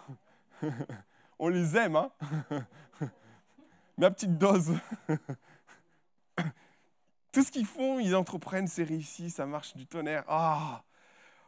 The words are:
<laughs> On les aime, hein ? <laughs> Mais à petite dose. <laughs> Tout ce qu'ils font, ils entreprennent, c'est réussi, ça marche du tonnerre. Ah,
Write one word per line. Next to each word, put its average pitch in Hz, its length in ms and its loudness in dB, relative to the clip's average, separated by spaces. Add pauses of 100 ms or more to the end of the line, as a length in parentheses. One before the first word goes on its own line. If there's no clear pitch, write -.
(640)
<laughs> 151 60 -2 (760)
On 165 40 2
les 175 280 2
aime, 202 200 4
hein ? 202 160 0 (380)
<laughs> 147 100 -2 (1400)
Mais 175 80 6
à 196 60 6
petite 180 260 0
dose. 170 400 4 (300)
<laughs> 156 100 2 (2250)
Tout 269 100 6
ce - 80 0
qu'ils 233 160 -2
font, 269 320 0
ils 190 160 2
entreprennent, 190 540 0
c'est 170 160 -2
réussi, 160 440 -6
ça 160 160 -6
marche 147 300 -8
du 131 100 -14
tonnerre. 151 440 -4
Ah, 156 560 0 (640)